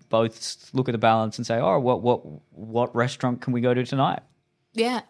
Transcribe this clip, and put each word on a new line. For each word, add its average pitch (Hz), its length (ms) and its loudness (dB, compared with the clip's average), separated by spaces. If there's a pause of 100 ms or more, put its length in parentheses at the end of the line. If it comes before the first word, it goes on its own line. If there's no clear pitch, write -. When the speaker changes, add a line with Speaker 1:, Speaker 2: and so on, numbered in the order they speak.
Speaker 1:
both 113 280 2
s-, - 360 -14
look 131 160 0
at - 40 0
the 117 40 -2
balance 113 400 2
and 120 80 -6
say, 117 140 -2
"Oh, - 180 2
what, 120 240 2
what, 120 240 2 (260)
what 113 440 -4
restaurant 123 440 -2
can 127 140 -4
we 120 80 -2
go 123 140 2
to 127 100 0
tonight? 139 360 -2 (520)
Speaker 2:
Yeah. 233 360 -2